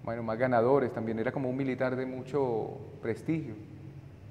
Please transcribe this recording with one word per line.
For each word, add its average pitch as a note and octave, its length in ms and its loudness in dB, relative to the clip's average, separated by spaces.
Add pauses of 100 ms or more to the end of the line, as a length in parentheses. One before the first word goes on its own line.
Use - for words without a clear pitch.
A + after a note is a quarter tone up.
bueno, A#2 200 -4
más A2+ 140 -2
ganadores, B2 560 6
también A2+ 260 -2
era A#2 120 2
como C3 180 -2
un B2+ 80 -2
militar B2+ 380 0
de B2+ 100 -2
mucho B2+ 720 0 (240)
prestigio B2 540 -2 (760)